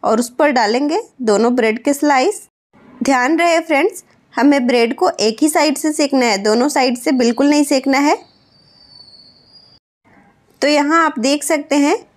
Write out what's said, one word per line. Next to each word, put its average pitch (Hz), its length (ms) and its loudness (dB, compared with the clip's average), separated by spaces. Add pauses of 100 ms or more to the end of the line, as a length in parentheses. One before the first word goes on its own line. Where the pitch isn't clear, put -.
और 220 160 0
उस 240 120 -4
पर 302 200 0
डालेंगे 262 480 -2 (220)
दोनों 226 340 0
ब्रेड 220 280 -2
के 285 100 0
स्लाइस। 285 480 0 (640)
ध्यान 269 360 0
रहे 339 200 2
फ्रेंड्स, 330 440 -2 (300)
हमें 269 340 2
ब्रेड 233 280 0
को - 160 0
एक 214 300 -4
ही 302 80 2
साइड 302 280 0
से 311 160 -4
सेकना 277 320 0
है, 214 140 0
दोनों 220 300 0
साइड 262 280 -2
से - 160 -4
बिल्कुल 247 360 2
नहीं 294 140 2
सेकना 269 360 0
है। 294 160 2 (2500)
तो 262 60 0
यहाँ 294 380 2
आप 294 140 -4
देख 277 240 -2
सकते 294 340 -2
हैं 294 200 2 (200)